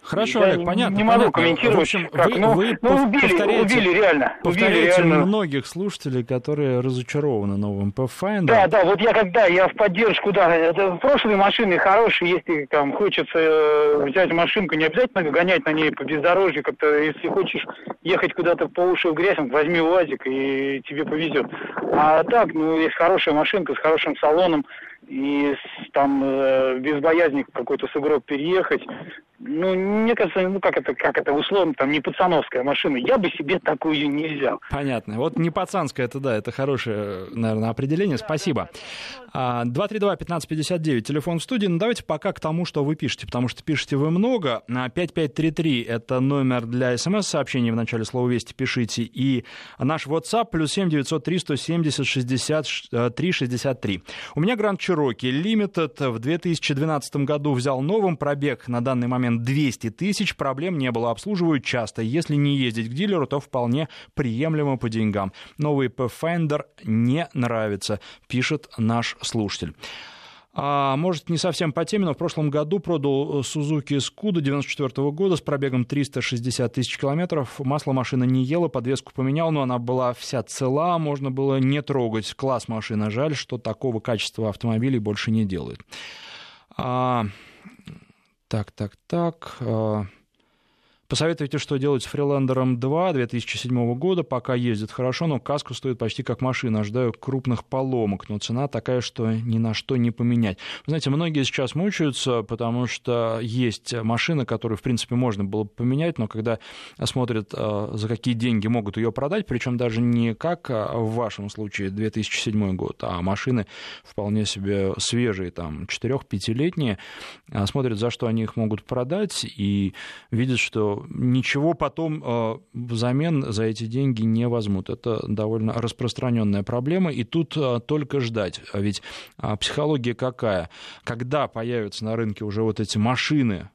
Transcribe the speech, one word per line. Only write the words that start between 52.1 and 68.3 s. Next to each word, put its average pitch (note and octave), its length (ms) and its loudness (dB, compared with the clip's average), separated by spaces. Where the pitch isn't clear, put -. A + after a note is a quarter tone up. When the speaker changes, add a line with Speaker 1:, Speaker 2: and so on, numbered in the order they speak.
Speaker 1:
три E3+ 180 0
шестьдесят B2+ 480 -2
три. G2 220 -4
У - 40 -2
меня G3 140 2
Grand G#3 240 0
Cherokee C#3 540 0
Limited E3+ 800 0
в A2+ 80 -4
две C#3+ 180 -2
тысячи E3 360 -2
двенадцатом C#3+ 520 -2
году D3 280 0
взял C3 280 0
новым, F#3 340 2
пробег C#3+ 540 -2
на A#2+ 120 0
данный B2 260 0
момент B2 260 0
двести A#2+ 560 0
тысяч, F#3 460 -2
проблем D3+ 420 -4
не C3 140 0
было, A#2 180 0
обслуживают E3 560 0
часто. A#2 380 -4
Если D3 320 0
не C#3+ 200 4
ездить A#2 360 0
к - 20 -8
дилеру, F3 320 0
то C#3 140 -2
вполне B2+ 500 -2
приемлемо C#3+ 640 0
по A#2 120 -4
деньгам. G#2 440 0
Новый D3 300 2
Pathfinder D3 800 -2
не A#2+ 500 2
нравится, A2+ 640 -2
пишет B2+ 500 -2